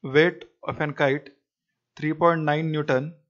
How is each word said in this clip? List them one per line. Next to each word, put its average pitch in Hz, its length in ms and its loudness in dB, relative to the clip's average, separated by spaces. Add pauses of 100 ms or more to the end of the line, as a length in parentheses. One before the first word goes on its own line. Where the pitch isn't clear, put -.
Weight 160 420 2 (200)
of 135 160 0
an 147 120 -2
kite 143 380 -2 (680)
three 151 160 -4
point 165 300 2
nine 156 300 -2
Newton 147 420 -2 (140)